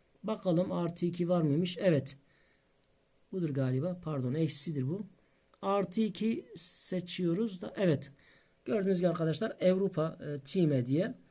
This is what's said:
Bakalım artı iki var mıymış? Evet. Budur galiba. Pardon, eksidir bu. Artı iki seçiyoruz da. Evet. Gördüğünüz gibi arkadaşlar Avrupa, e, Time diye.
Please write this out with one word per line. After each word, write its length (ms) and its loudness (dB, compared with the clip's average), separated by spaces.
Bakalım 480 0
artı 340 -2
iki 240 -2
var 120 4
mıymış? 380 0
Evet. 380 2
Budur 180 -2
galiba. 540 0
Pardon, 300 -2
eksidir 540 -2
bu. 180 -4
Artı 400 0
iki 440 -2
seçiyoruz 1080 -2
da. 160 -10
Evet. 340 2
Gördüğünüz 320 0
gibi 100 2
arkadaşlar 500 0
Avrupa, 500 0
e, 180 -6
Time 460 2
diye. 280 0